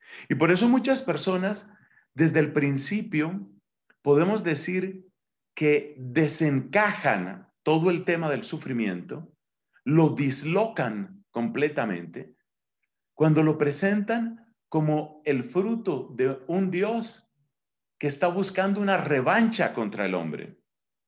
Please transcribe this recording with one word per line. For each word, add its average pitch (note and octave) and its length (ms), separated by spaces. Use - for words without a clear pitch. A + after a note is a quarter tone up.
Y C#3+ 60
por E3 160
eso F3+ 180
muchas C4 320
personas, F#3 720
desde D#3+ 260
el D3+ 140
principio, D#3 960
podemos F3 400
decir F3+ 640
que D3 420
desencajan C#3 1500
todo D#3+ 260
el E3 160
tema E3+ 240
del C3 140
sufrimiento, A2+ 920
lo D#3 260
dislocan C#3 1200
completamente, A#2 1040
cuando D#3 260
lo D#3 160
presentan G#3 960
como D3+ 560
el C#3 180
fruto F#3 720
de C3 320
un F#3 220
Dios G#3 640
que - 80
está D3 220
buscando F#3+ 520
una G3 180
revancha D#3 760
contra G#2 320
el F#2 80
hombre. D#2+ 460